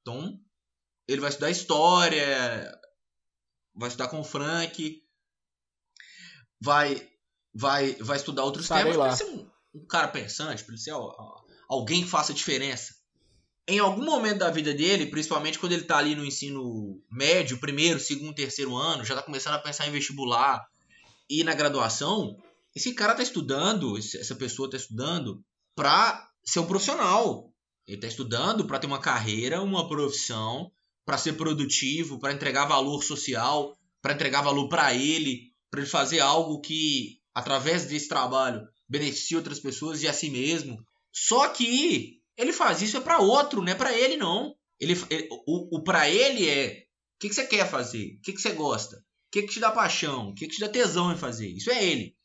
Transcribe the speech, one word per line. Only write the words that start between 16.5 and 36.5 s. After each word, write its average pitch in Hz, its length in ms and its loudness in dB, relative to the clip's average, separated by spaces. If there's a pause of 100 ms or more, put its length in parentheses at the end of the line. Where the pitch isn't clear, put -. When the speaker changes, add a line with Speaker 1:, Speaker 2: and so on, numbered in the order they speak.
Speaker 1:
médio, 139 500 2
primeiro, 147 400 2
segundo, 147 360 -6
terceiro 135 400 -4
ano, 143 300 -2
já 131 100 -4
tá 135 80 -4
começando 147 320 -4
a 147 40 -4
pensar 147 280 -4
em 147 40 -4
vestibular 135 720 0 (680)
e 151 140 0
na 160 100 2
graduação, 143 840 0 (400)
esse 247 180 -4
cara 214 200 2
tá 233 100 0
estudando, 151 720 0
esse, 107 200 -8
essa 110 180 -8
pessoa 131 340 -6
tá 135 80 -8
estudando 127 680 -6 (320)
pra 151 540 4 (140)
ser - 160 0
um 170 80 0
profissional. 196 840 2 (360)
Ele 101 120 -10
tá 113 80 -10
estudando 135 580 -2
pra 139 140 -4
ter 151 80 -4
uma 139 120 -2
carreira, 120 640 0
uma 190 260 0
profissão, 139 840 -4 (340)
pra 139 120 -2
ser 156 160 -2
produtivo, 147 840 -2
pra 139 120 -2
entregar 143 340 0
valor 143 380 2
social, 131 720 -2 (260)
pra 139 120 0
entregar 143 280 2
valor 143 280 2
pra 151 240 4
ele, 139 580 0 (180)
pra 143 120 -6
ele 139 80 -6
fazer 147 300 2
algo 151 420 4